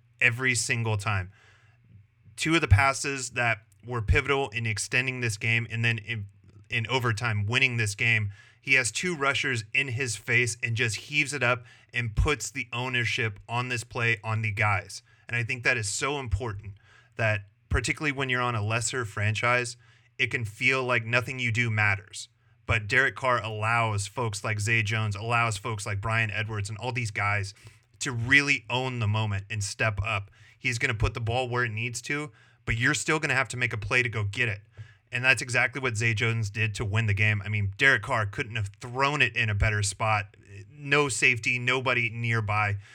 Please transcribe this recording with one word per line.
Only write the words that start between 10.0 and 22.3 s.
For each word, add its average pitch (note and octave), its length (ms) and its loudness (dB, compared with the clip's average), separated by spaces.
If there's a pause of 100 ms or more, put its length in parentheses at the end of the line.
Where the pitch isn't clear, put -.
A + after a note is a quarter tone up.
face A#2+ 480 0
and A2+ 140 -2
just A2+ 200 0
heaves D3 380 -2
it B2+ 80 -2
up A#2+ 220 2 (280)
and A#2+ 220 -4
puts - 380 0
the C3 200 -8
ownership A#2+ 760 -2
on B2 200 -2
this A#2+ 140 -4
play A#2 400 -2
on A2 200 -2
the G#2+ 100 -2
guys. G2+ 500 -2 (240)
And A#2 100 -6
I A#2+ 60 0
think B2 220 -6
that B2+ 120 4
is G#2 120 -2
so C#3+ 320 -2
important G#2 540 -4 (420)
that G#2+ 300 0 (220)
particularly C#3+ 440 0
when C3+ 160 -2
you're B2+ 120 2
on B2 140 0
a G#2 100 0
lesser A#2 400 -2
franchise, A#2+ 720 0 (420)
it B2+ 120 2
can B2+ 140 -2
feel B2+ 380 2
like A#2+ 220 2
nothing B2 340 0
you A#2+ 140 0
do A#2+ 160 2
matters. G#2 600 0 (360)